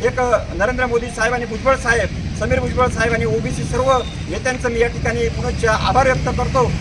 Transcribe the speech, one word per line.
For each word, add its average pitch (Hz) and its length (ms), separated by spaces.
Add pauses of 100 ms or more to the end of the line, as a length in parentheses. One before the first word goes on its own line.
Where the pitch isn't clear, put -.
एक 254 120 (380)
नरेंद्र 247 280
मोदी 233 220
साहेब 233 260
आणि 240 120
भुजबळ 226 300
साहेब, 226 340 (300)
समीर 240 200
भुजबळ 247 280
साहेब 233 260
आणि 233 120
ओबीसी 226 380
सर्व 254 280 (380)
नेत्यांचं 247 400
मी 233 100
या 233 80
ठिकाणी 233 420
पुनश्च 240 360
आभार 247 460
व्यक्त 247 260
करतो 247 440